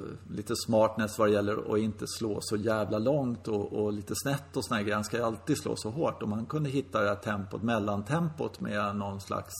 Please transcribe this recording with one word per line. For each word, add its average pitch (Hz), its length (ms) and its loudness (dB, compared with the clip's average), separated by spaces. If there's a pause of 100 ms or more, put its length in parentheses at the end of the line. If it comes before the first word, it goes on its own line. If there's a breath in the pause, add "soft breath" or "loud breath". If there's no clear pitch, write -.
(300)
lite 104 260 -4
smartness 110 640 4
vad 110 80 8
det 104 60 8
gäller 104 400 2
att 107 60 4
inte 110 280 0
slå 107 340 -4
så - 160 -2
jävla 107 420 2
långt 123 480 2
och, 104 260 0
och 107 200 0
lite 104 220 -4
snett 139 420 -4
och 131 80 -2
såna 123 100 -2
här 104 80 0
grejer. 104 120 0
Han 104 80 0
ska 117 140 -2
ju 120 60 2
alltid 113 340 0
slå - 180 -2
så - 140 -4
hårt. 123 340 -2
Om 107 80 -2
han 110 140 -2
kunde 151 240 -2
hitta 131 320 0
det 101 80 4
här 101 60 2
tempot, 98 480 -4
mellantempot 117 960 0
med 104 360 0
någon 101 260 -4
slags, - 380 -4